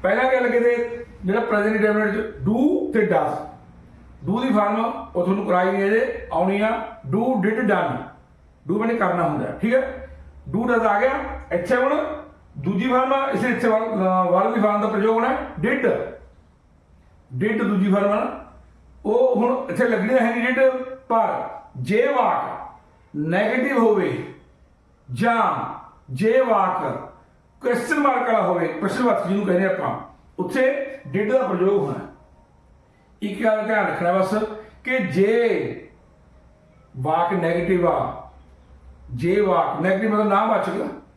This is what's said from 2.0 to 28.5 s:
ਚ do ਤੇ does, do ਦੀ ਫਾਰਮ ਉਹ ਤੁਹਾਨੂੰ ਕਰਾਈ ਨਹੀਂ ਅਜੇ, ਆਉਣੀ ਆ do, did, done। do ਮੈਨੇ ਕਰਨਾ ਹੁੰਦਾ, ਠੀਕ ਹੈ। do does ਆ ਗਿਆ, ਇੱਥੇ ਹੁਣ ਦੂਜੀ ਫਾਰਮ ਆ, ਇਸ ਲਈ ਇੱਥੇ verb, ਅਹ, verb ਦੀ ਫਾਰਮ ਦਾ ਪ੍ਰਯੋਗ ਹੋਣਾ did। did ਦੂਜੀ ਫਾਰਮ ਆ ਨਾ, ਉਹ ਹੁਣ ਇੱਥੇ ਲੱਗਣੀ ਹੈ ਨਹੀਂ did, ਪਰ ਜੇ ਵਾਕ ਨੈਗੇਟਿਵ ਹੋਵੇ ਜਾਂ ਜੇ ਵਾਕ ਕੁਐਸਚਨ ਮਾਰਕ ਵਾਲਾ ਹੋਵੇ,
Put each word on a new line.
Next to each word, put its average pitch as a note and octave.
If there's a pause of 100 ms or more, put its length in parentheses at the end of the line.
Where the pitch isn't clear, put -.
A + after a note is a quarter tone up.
ਚ A3+
do F#3+ (400)
ਤੇ A3
does, F3+ (960)
do A3+
ਦੀ B3+
ਫਾਰਮ G#3+
ਉਹ F3+
ਤੁਹਾਨੂੰ F#3+
ਕਰਾਈ F#3
ਨਹੀਂ G3
ਅਜੇ, -
ਆਉਣੀ F#3+
ਆ A3 (340)
do, A3
did, A3
done। F#3+ (720)
do G#3+
ਮੈਨੇ A#3
ਕਰਨਾ F3
ਹੁੰਦਾ, D3 (160)
ਠੀਕ A#3
ਹੈ। - (460)
do A3+
does A3+
ਆ G3+
ਗਿਆ, C4 (400)
ਇੱਥੇ F3+
ਹੁਣ D4 (520)
ਦੂਜੀ G3+
ਫਾਰਮ C4
ਆ, C4+
ਇਸ F#3+
ਲਈ B3
ਇੱਥੇ A3+
verb, A3
ਅਹ, F#3
verb G#3+
ਦੀ G#3+
ਫਾਰਮ G#3
ਦਾ G#3
ਪ੍ਰਯੋਗ G3+
ਹੋਣਾ B3+ (240)
did। A#3+ (1500)
did G#3+
ਦੂਜੀ G3
ਫਾਰਮ G3+
ਆ G#3+
ਨਾ, - (600)
ਉਹ B3
ਹੁਣ B3
ਇੱਥੇ G#3+
ਲੱਗਣੀ A3
ਹੈ A#3
ਨਹੀਂ B3
did, B3+ (240)
ਪਰ A3+ (280)
ਜੇ G#3+
ਵਾਕ - (480)
ਨੈਗੇਟਿਵ G#3+
ਹੋਵੇ G3+ (760)
ਜਾਂ F3 (380)
ਜੇ A3
ਵਾਕ F3+ (540)
ਕੁਐਸਚਨ B3
ਮਾਰਕ B3
ਵਾਲਾ G#3+
ਹੋਵੇ, F3